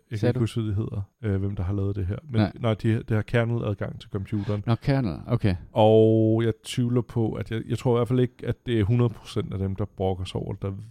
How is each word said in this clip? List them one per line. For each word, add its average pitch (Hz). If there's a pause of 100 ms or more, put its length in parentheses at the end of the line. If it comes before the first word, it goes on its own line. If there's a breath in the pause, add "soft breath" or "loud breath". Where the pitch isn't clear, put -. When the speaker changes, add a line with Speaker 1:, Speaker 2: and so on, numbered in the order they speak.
(100)
Speaker 1:
kan 113
Speaker 2:
Sagde 117
Speaker 1:
ikke 123
Speaker 2:
du? 120
Speaker 1:
huske, 113
hvad 107
de 101
hedder, 101 (200)
øh, 98
hvem 98
der 98
har 90
lavet 98
det 98
her. 87 (140)
Men 113
Speaker 2:
Nej. 98
Speaker 1:
nej, 113
de, 110
det -
har 107
kernel-adgang 117
til -
computeren. 101
Speaker 2:
Nå, 117
kernel, 127 (100)
okay. 110 (160)
Speaker 1:
Og 110
jeg 113 (120)
tvivler 123
på, 113
at -
jeg, 113
jeg 120
tror 120
i -
hvert 120
fald 127
ikke, 123
at -
det 117
er 104
hundrede 120
procent -
af 101
dem, 98
der 107
brokker 95
sig -
over -
det, 101
der 98 (180)